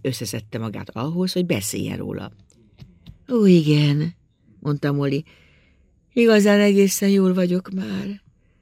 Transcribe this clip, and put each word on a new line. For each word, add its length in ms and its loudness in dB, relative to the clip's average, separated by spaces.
összeszedte 560 -8
magát 320 -10
ahhoz, 420 -6
hogy 140 -2
beszéljen 520 -6
róla.” 340 -10
„Ó, 160 2
igen”, 720 4
mondta 320 -4
Molly. 320 -4
„Igazán 460 4
egészen 500 2
jól 240 2
vagyok 360 -2
már.” 520 -8